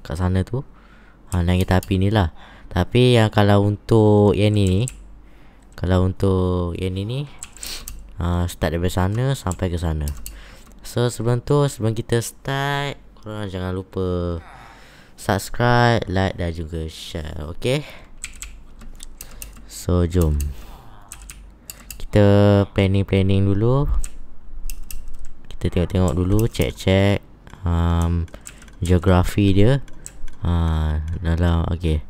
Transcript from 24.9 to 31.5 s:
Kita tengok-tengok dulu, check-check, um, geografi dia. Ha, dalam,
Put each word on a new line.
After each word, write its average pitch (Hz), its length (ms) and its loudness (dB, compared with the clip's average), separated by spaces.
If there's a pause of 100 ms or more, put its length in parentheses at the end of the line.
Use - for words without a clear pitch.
Kita - 240 -2
tengok-tengok 90 400 2
dulu, 101 320 2
check-check, 98 720 0 (480)
um, 85 560 2 (560)
geografi 92 720 4
dia. 107 320 6 (560)
Ha, 80 640 0 (160)
dalam, 85 480 2